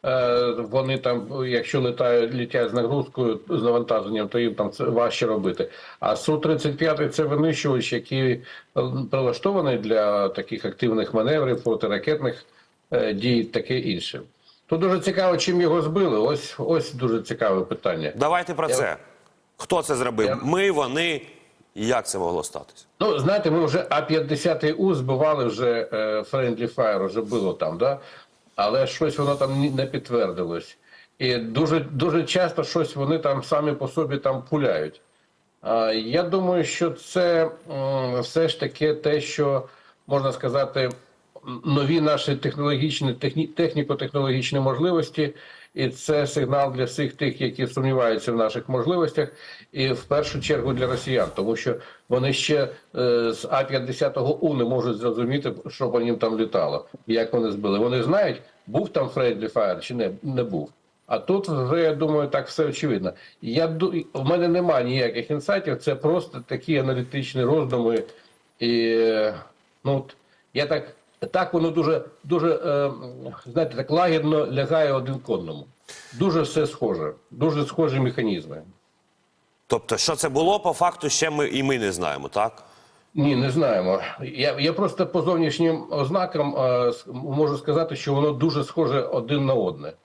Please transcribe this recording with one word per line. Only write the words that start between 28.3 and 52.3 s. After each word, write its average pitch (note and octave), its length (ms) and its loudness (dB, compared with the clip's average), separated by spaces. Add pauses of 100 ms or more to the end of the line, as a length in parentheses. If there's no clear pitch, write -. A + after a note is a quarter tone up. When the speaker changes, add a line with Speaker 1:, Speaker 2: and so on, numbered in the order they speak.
Speaker 1:
Але A#2 300 2
щось D3 320 -2
воно C#3+ 160 2
там C#3 260 0
ні-, C#3+ 100 2
не C3+ 160 -2
підтвердилось. F2+ 920 -4 (400)
І B2+ 180 0
дуже, C#3+ 440 0
дуже D3+ 440 0
часто E3+ 400 0
щось D#3 320 -2
вони C#3+ 220 0
там C#3 240 0
самі D3+ 300 0
по C3+ 160 -4
собі C#3+ 300 -2
там C3+ 320 -2
пуляють. F#2 500 0 (600)
А, A2+ 320 2
я A#2 300 0
думаю, F3+ 420 2
що - 260 0
це, E3+ 600 0 (200)
м, C3+ 500 -2
все D#3+ 280 0
ж - 120 -4
таки D3+ 340 0
те, D3+ 260 0
що, C#3 420 0 (440)
можна C3+ 260 0
сказати, C3 580 0 (560)
м, B2 180 -10
нові D3 360 2
наші D3 360 2
технологічні, C#3+ 800 -2
техні-, D3+ 320 -2
техніко-технологічні C#3 1120 0
можливості, D3+ 760 0 (400)
і C3+ 140 -2
це D3 380 0
сигнал C3+ 460 0
для B2+ 120 -2
всіх C#3 280 -4
тих, - 280 -4
які B2+ 260 -2
сумніваються B2 640 0
в A2+ 40 0
наших A2+ 320 0
можливостях, D3+ 600 0 (440)
і C3 200 0
в A#2+ 120 -4
першу D3 360 0
чергу C3+ 320 0
для B2 140 0
росіян, B2 480 0
тому A2 220 0
що B2 180 -2 (340)
вони B2+ 240 2